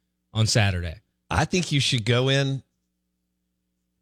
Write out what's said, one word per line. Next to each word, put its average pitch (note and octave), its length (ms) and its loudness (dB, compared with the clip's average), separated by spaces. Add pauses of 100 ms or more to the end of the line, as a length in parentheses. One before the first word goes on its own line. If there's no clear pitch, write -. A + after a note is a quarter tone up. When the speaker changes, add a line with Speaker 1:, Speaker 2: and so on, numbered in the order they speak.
(340)
Speaker 1:
on A2 140 2
Saturday. F#2 480 0 (340)
Speaker 2:
I C#3 160 2
think F3 260 -2
you C#3+ 80 2
should A#2+ 240 -2
go A#2+ 260 2
in C3+ 320 0 (1400)